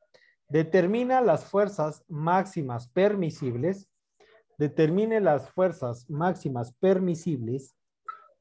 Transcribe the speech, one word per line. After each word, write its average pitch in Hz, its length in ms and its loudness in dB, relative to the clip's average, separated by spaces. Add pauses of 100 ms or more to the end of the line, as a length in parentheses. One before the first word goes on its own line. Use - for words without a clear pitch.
(480)
determina 190 720 2
las 180 240 4
fuerzas 196 640 -2
máximas 160 800 -2
permisibles, 175 1000 -2 (680)
determine 175 600 2
las 151 300 2
fuerzas 160 600 -4
máximas 143 640 -4
permisibles 165 1000 -2 (640)